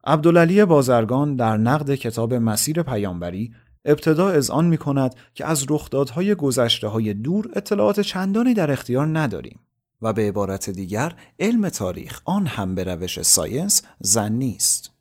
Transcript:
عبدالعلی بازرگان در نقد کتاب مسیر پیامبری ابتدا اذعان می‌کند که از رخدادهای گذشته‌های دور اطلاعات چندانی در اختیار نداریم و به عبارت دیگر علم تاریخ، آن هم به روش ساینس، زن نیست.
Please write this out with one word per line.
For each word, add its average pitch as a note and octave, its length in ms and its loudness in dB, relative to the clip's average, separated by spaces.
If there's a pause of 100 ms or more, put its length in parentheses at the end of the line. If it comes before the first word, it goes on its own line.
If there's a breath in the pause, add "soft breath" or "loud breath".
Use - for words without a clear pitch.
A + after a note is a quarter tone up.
عبدالعلی E3+ 600 6
بازرگان C3 720 4
در A2 200 2
نقد C3+ 380 2
کتاب A#2 400 -2
مسیر A#2 480 0
پیامبری G2 720 -4 (300 soft breath)
ابتدا D#3 460 2
اذعان D3 340 2
می‌کند C#3 500 0 (200 soft breath)
که D3+ 120 -10
از D3+ 220 -2
رخدادهای D3+ 680 0
گذشته‌های A2+ 800 0
دور E3+ 420 -4
اطلاعات G#3 440 0
چندانی G3+ 540 0
در E3 160 0
اختیار C#3+ 480 -2
نداریم G#2+ 420 -6 (420)
و A2 100 -2
به G#2 160 0
عبارت G2 420 -4
دیگر G2 420 -6 (280 loud breath)
علم G#3 280 0
تاریخ، - 560 -8
آن G3 220 0
هم F#2+ 280 -4
به F#2 100 -2
روش F2+ 380 -6
ساینس، B2+ 600 0 (180 soft breath)
زن G#2 320 0
نیست. - 680 -4